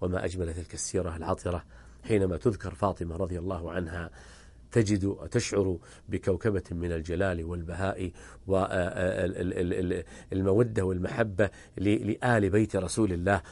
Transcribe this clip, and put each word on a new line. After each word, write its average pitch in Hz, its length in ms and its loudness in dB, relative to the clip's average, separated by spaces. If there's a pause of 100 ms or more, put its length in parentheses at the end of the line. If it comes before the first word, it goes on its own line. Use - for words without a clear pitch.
وما 92 240 -2
أجمل 87 280 -4
تلك 82 200 -10
السيرة 87 420 -4
العطرة. 87 480 -4 (400)
حينما 95 340 2
تذكر 95 360 -2
فاطمة 87 420 -2
رضي 87 240 -4
الله 85 320 -6
عنها، 85 380 -6 (600)
تجد، 98 460 2 (140)
تشعر 98 460 2 (320)
بكوكبة 98 600 0
من 85 200 -2
الجلال 85 540 0
والبهاء 87 640 -4 (360)
والمودة 92 2500 0
والمحبة 95 640 0 (280)
ل-، 104 340 2
لآل 113 380 4
بيت 104 260 4
رسول 95 380 0
الله 90 280 2 (100)